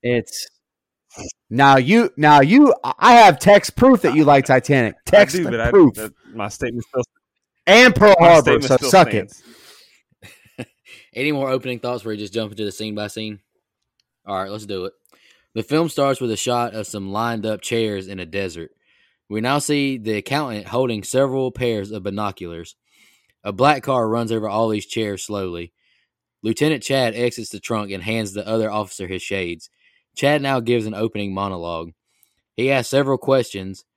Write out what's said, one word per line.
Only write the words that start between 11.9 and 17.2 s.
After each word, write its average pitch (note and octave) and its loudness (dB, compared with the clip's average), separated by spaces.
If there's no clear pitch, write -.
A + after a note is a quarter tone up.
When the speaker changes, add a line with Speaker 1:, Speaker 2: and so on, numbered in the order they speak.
Speaker 3:
before A2 -10
we G#2+ -8
just G2+ -12
jump G#2+ -6
into G#2 -10
the G2+ -8
scene G#2+ -10
by G#2 -8
scene? G#2+ -12
All G2 -8
right, F#2+ -10
let's G#2+ -14
do F#2+ -8
it. F#2+ -12
The A2+ -8
film D#3+ -2
starts C#3 -2
with B2 -4
a G#2+ -4
shot A#2+ -4
of G#2+ -10
some G2 -10
lined A2 -6